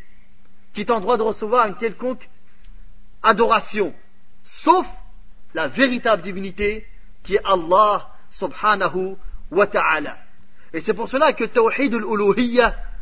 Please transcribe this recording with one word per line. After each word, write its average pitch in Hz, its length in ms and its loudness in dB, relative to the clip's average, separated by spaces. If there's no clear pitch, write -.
qui - 80 -4
est 208 100 0
en 226 100 2
droit 220 160 2
de 214 60 0
recevoir 220 440 2
une 185 100 -4
quelconque 226 520 -4
adoration, 214 720 2
sauf - 420 4
la 160 140 0
véritable 226 540 2
divinité 196 640 -4
qui 180 120 0
est - 100 2
Allah 196 720 4
subhanahu 190 880 0
wa 202 160 4
ta'ala. 156 520 0
Et 156 80 -4
c'est 208 140 0
pour 208 140 -4
cela 277 240 4
que 233 120 -2
Tawhidul 226 600 2
Uluhiyya, 220 720 4